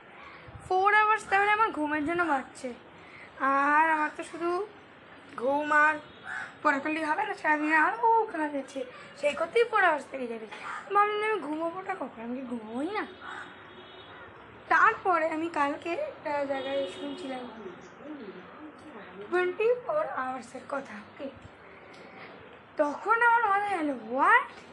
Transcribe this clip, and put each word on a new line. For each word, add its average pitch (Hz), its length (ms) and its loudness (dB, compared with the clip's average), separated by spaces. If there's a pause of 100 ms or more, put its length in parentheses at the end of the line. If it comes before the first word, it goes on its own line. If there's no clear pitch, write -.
(680)
ফোর 392 260 4
আওয়ার্স 427 360 4
তাহলে 403 200 6
আমার 427 200 4
ঘুমের 302 360 0
জন্য 339 160 2
বাঁচছে, 262 520 -2 (680)
আর 285 500 4
আমার 302 260 0
তো 339 60 -8
শুধু 349 440 -4 (720)
ঘুম 285 360 0
আর 302 220 6 (680)
পড়া 285 160 4
করলেই 311 260 -2
হবে 330 200 0
না, 403 100 -4
সারাদিনে 302 420 2
আরও 440 560 4
কাজ 302 240 -4
আছে, 262 280 -8 (360)
সেই 294 140 2
করতেই 330 300 2
ফোর 427 200 4
আওয়ার্স 302 260 4
থেকে 269 160 -8
যাবে। 226 200 -10 (480)
ভাবলাম 415 360 4
আমি 415 100 0
ঘুমোবোটা 339 540 -4
কখন, 254 280 -10
আমি 247 180 -6
কি 262 60 -10
ঘুমোই 240 440 -6
না? 403 160 -4 (1600)
তারপরে 349 600 4
আমি 330 200 -2
কালকে 311 420 -2
একটা 311 540 -4
জায়গায় 269 460 -4 (100)
শুনছিলাম 269 400 -8 (1900)
টোয়েন্টি 359 440 0 (120)
ফোর 311 200 0
আওয়ার্সের 262 640 -8
কথা, 262 260 -8
ওকে, 233 360 -14 (1500)
তখন 330 460 2
আমার 466 260 6
মাথায় 403 320 2
এলো, 294 140 0
"হোয়াট, 277 580 2 (200)